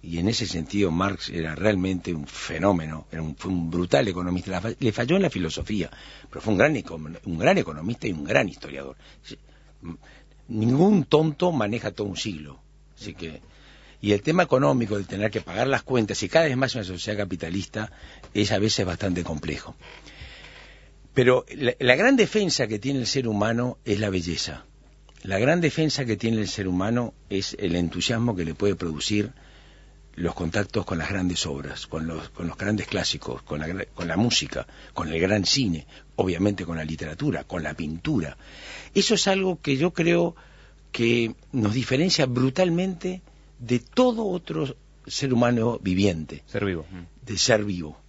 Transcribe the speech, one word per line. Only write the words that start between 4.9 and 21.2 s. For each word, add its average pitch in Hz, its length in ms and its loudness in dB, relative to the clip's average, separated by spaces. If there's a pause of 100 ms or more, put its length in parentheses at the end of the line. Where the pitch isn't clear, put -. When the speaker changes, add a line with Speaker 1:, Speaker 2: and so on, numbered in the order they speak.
Speaker 1:
falló 123 240 0
en 196 60 4
la 180 80 2
filosofía, 85 640 -4 (360)
pero - 140 -12
fue 107 120 2
un 90 40 4
gran 143 160 6
econom-, 80 520 -8
un 82 120 -4
gran 131 220 4
economista 85 480 -4
y 101 60 -2
un 76 100 -6
gran 110 260 2
historiador. 69 480 -12 (1500)
Ningún 139 580 4
tonto 160 460 2
maneja 107 400 -2
todo 104 160 -6
un 87 100 -6
siglo, 76 420 -8 (400)
así 104 140 -12
que, 80 280 -12 (600)
y 101 120 4
el 101 100 2
tema 170 180 4
económico 131 560 4
de 98 60 -2
tener 98 260 -2
que 98 120 -2
pagar 107 260 -2
las 131 160 0
cuentas, 107 400 0
y 95 60 -4
cada 165 160 6
vez 127 120 0
más 131 180 0
en 120 40 -4
una 92 80 -6
sociedad 101 320 -4
capitalista, 95 720 -4 (420)
es 104 180 2
a 107 60 2
veces 107 280 2
bastante 90 380 -2
complejo. 76 520 -6 (1400)
Pero 127 320 6 (100)